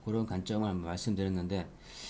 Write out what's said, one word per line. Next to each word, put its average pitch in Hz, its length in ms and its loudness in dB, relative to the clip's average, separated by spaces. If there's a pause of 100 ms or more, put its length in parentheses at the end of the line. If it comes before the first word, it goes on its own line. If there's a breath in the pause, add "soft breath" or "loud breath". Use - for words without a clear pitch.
그런 110 220 2
관점을 107 420 0
한번 90 180 0
말씀드렸는데, 92 840 0 (400 loud breath)